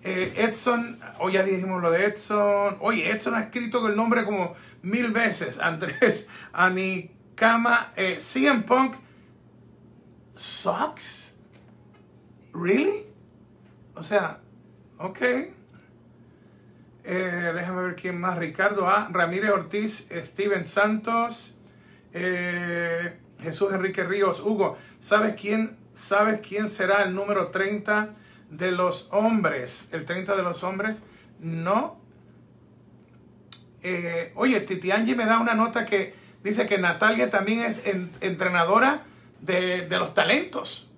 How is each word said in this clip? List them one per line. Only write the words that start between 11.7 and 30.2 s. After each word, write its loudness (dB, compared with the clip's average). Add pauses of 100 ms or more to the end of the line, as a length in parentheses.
Really?". 0 (920)
O -12
sea, -2 (580)
ok. -8 (1800)
Eh, -2
déjame -4
ver -4
quién -6
más. -2
Ricardo 0
A, 2
Ramírez 2
Ortiz, -2
eh, -8
Steven -2
Santos, 0 (600)
eh, -4 (220)
Jesús 0
Enrique -2
Ríos. 0
"Hugo, 0 (220)
¿sabes 2
quién, -2 (160)
sabes 2
quién -4
será 2
el 0
número 0
treinta -2 (360)
de -2
los 0
hombres?". 2
¿El -6
treinta -2